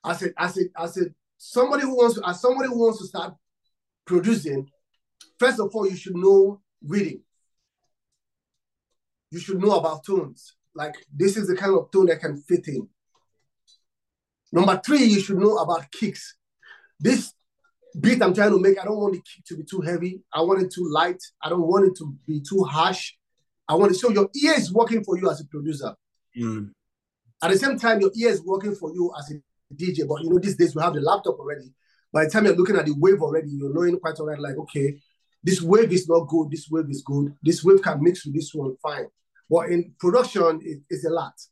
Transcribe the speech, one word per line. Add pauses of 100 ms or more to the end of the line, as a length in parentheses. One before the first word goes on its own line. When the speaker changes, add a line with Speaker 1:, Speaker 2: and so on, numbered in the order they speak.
Speaker 1:
As
a, (120)
as
a, (160)
as
a, (300)
somebody
who
wants
to,
as
somebody
who
wants
to
start (720)
producing, (680)
first
of
all,
you
should
know (260)
reading. (2000)
You
should
know
about
tones. (200)
Like, (180)
this
is
the
kind
of
tone
that
can
fit
in. (1600)
Number
three,
you
should
know
about
kicks. (640)
This (680)
beat
I'm
trying
to
make,
I
don't
want
the
kick
to
be
too
heavy. (100)
I
want
it
too
light. (200)
I
don't
want
it
to (100)
be
too
harsh. (560)
I
want
it,
so
your (120)
ear
is
working
for
you
as
a
producer. (440)
Speaker 2:
Mm. (720)
Speaker 1:
At
the
same
time,
your
ear
is
working
for
you
as
a (400)
D
J.
But,
you
know,
these
days
we
have
the
laptop
already. (360)
By
the
time
you're
looking
at
the
wave
already,
you're
knowing
quite
all
right,
like,
okay, (460)
this
wave
is
not
good.
This
wave
is
good.
This
wave
can
mix
with
this
one,
fine. (420)
But
in
production,
it,
it's
a
lot. (180)